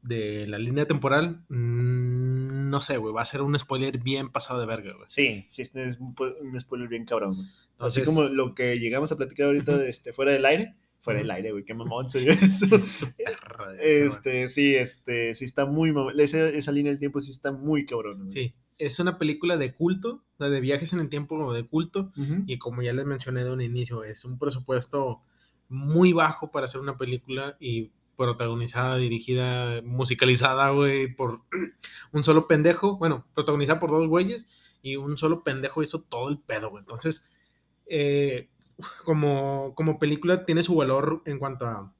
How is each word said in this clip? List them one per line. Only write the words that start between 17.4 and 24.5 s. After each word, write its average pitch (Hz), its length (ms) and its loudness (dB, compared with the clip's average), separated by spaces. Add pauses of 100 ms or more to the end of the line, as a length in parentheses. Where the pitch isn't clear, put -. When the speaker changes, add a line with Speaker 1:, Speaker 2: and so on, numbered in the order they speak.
Speaker 2:
muy 139 360 -2
cabrón, 107 380 -8
güey. 95 60 -12
Speaker 1:
Sí, 123 220 -6 (240)
es 143 220 -4
una 180 180 0
película 165 400 0
de 131 160 -2
culto, 190 500 -2 (120)
o - 20 -20
sea, 143 120 -2
de 139 120 0
viajes 143 320 -2
en 180 60 0
el 151 100 -2
tiempo 147 260 -6
como 147 160 -4
de 117 140 -4
culto, 190 500 -2
Speaker 2:
Ujú. 147 300 -2
Speaker 1:
y 127 140 -6
como 120 240 -6
ya 120 100 -2
les 135 140 -4
mencioné 127 360 -4
de 127 80 -4
un 127 100 -4
inicio, 120 420 -4
es 107 200 -12
un 127 140 -12
presupuesto 131 840 -2 (440)